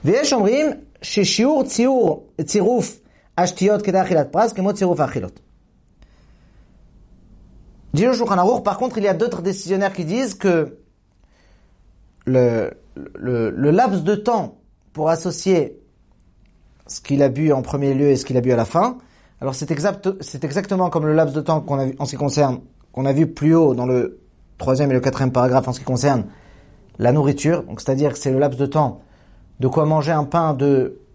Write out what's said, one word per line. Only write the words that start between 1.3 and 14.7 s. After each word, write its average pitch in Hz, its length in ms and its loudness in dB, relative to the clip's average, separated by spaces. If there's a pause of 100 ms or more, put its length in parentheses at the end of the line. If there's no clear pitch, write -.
tziur, 240 580 0 (200)
tziruf, 208 560 0 (360)
ashtiyot 185 440 0
kedei 190 200 0
achilat 175 260 2
pras, 220 280 0
kemo 196 200 -2
tziruf 180 260 0
achilot. 120 320 -4 (2500)
Dit 151 120 4
le 254 80 4
Shulchan 208 240 0
Aruch, 190 260 2
par 196 140 0
contre, 247 200 -4
il 202 60 -2
y 202 40 2
a 190 60 2
d'autres 202 280 -2
décisionnaires 190 520 -2
qui 180 120 -6
disent 214 280 -2
que 165 460 0 (1500)
le, 120 460 2 (440)
le, 113 360 -2
le 139 200 2
laps 196 320 2
de 202 120 2
temps 208 420 -4 (360)